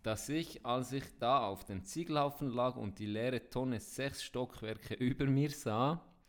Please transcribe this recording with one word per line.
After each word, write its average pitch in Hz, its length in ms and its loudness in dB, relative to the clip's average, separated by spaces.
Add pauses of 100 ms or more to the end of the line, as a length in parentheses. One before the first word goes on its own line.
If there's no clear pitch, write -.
dass 110 240 -2
ich, 160 380 -4
als 123 260 0
ich 135 140 -2 (140)
da 120 280 4
auf 98 160 -4
dem 95 220 -6
Ziegelhaufen 147 640 0
lag 123 260 2
und 104 240 -6
die 107 60 -4
leere 113 440 0
Tonne 127 300 0
sechs - 440 -6
Stockwerke 113 720 -6
<laughs> - 20 -2
über 127 300 2
mir 139 260 6
sah, 127 520 0 (260)